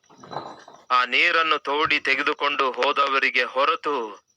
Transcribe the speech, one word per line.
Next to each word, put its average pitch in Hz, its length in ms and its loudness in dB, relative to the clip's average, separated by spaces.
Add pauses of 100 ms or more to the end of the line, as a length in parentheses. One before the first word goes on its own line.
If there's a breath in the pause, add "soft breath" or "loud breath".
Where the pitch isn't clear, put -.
(920)
ಆ 123 140 4
ನೀರನ್ನು 160 540 2
ತೋಡಿ 147 420 0
ತೆಗೆದುಕೊಂಡು 139 720 0
ಹೋದವರಿಗೆ 135 680 0
ಹೊರತು 131 800 -2 (160)